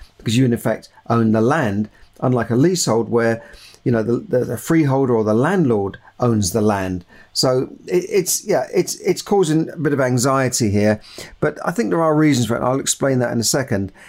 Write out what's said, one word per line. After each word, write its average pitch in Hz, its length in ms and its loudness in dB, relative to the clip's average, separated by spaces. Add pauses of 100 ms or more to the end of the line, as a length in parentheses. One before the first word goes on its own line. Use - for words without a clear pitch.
(180)
because 110 180 -2
you, 131 80 4
in 120 80 2
effect, - 360 -4 (200)
own 117 220 2
the 110 100 2
land, 110 480 0 (320)
unlike 123 280 0
a 120 80 0
leasehold 123 540 2
where, 113 340 0 (400)
you 120 80 0
know, 113 100 2
the, 117 140 -2
the, - 300 -2
the 120 100 -6
freeholder 135 580 2
or 110 80 2
the 107 120 0
landlord 123 640 0 (200)
owns 110 340 0
the 110 100 0
land. 95 420 -2 (300)
So - 340 0 (180)
it, 180 220 -2
it's, - 380 -2
yeah, 156 260 0
it's, - 280 -2
it's 180 200 -2
causing 160 480 0
a - 80 -14
bit 147 160 -2
of 135 80 0
anxiety 127 720 0
here, 104 320 2 (380)
but - 220 -2
I 175 100 -4
think 233 180 -2
there 170 120 0
are 156 140 2
reasons 143 300 2
for 117 100 -2
it. - 60 -4
I'll 131 180 0
explain 135 380 -2
that 120 140 0
in 117 80 -2
a 110 40 -2
second. 107 480 -2 (160)